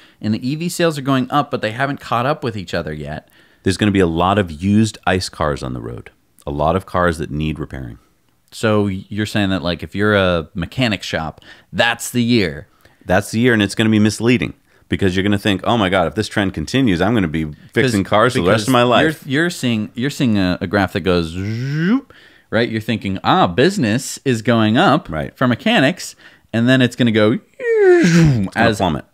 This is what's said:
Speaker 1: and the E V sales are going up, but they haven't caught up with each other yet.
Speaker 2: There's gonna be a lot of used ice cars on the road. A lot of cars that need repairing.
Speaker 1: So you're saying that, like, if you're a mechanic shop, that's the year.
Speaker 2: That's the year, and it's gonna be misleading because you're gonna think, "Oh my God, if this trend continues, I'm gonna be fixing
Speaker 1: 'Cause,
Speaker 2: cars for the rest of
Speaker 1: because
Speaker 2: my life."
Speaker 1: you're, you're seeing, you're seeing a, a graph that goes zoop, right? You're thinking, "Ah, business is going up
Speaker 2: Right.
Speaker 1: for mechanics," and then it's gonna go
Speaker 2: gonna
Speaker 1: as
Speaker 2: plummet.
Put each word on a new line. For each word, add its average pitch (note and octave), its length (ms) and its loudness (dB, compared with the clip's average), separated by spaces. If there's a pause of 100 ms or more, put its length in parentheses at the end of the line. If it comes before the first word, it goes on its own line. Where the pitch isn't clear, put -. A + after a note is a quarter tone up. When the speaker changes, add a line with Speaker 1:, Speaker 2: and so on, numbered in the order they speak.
(220)
Speaker 1:
and G#2+ 120 -2
the B2 140 -4
E C#3+ 80 -2
V E3+ 140 -6
sales E3 280 0
are C#3+ 40 -8
going C3 280 -2
up, C#3+ 220 -2
but A#2 100 -4
they G#2+ 100 -4
haven't C3+ 280 -6
caught A#2+ 280 -2
up D#3 160 -4
with A2 120 -6
each F#2+ 180 -10
other D#2 200 -4
yet. D2 340 -10 (360)
Speaker 2:
There's F#2+ 140 2
gonna G#2+ 140 2
be F#2+ 80 2
a F2 80 6
lot F2 300 2
of F#2 140 0
used G2+ 540 0
ice F#2 220 0
cars D2 360 -4
on B1+ 100 -8
the A#1 80 -10
road. A#1 300 -14 (360)
A D2+ 40 -6
lot D2 240 0
of F#2+ 100 -4
cars F2 320 0
that C#2+ 140 -8
need D2+ 260 -4
repairing. C2 400 -12 (540)
Speaker 1:
So G#2+ 340 0
you're G2+ 400 -6
saying G#2 240 -2
that, F2+ 140 -2
like, E2+ 180 -4
if E2+ 140 -12
you're G#2 200 2
a F2+ 380 2
mechanic G2+ 480 -2
shop, D#2+ 400 -8 (320)
that's A#2 380 -2
the B2 100 0
year. G2+ 460 0 (360)
Speaker 2:
That's F#2 280 0
the A2 80 -2
year, B2 160 4
and G#2+ 80 2
it's G2 100 -2
gonna A2 160 0
be A2 80 4
misleading G#2+ 560 2 (340)
because F2+ 280 0
you're F#2+ 80 0
gonna G2+ 160 0
think, G2 240 -2
"Oh A2+ 120 0
my G2 140 0
God, F#2 160 2
if D2+ 80 -4
this G#2 140 -4
trend G2 260 -2
continues, F2+ 480 0
I'm G#2+ 140 2
gonna F#2+ 120 2
be D#2+ 180 -4 (280)
fixing A2+ 300 2
Speaker 1:
'Cause, - 80 -10
Speaker 2:
cars A2+ 220 4
for A2+ 100 0
the F2 80 0
rest A2 100 2
of G#2 60 -6
Speaker 1:
because C3 60 2
Speaker 2:
my A#2+ 100 4
life." B2 420 2
Speaker 1:
you're, C#3+ 200 -2
you're F3 40 -2
seeing, A#2 460 -4
you're C3 160 -4
seeing A2+ 260 0
a, F2+ 240 0
a G2 60 -2
graph F#2+ 260 0
that G2+ 80 -4
goes E2+ 280 0
zoop, C3+ 840 -2 (380)
right? A2+ 180 0
You're A2 100 -4
thinking, G#2 440 -4
"Ah, D#3+ 240 2
business B2 760 0
is A#2 200 -2
going A2+ 340 2
up E3 320 2
Speaker 2:
Right. D#2 260 -6
Speaker 1:
for B2+ 120 0
mechanics," E3 680 0 (380)
and A#2 160 2
then C3 140 4
it's A#2+ 120 0
gonna A#2+ 160 2
go A2 280 2 (200)
Speaker 2:
gonna D4+ 960 4
Speaker 1:
as A2+ 220 2
Speaker 2:
plummet. F2 360 -2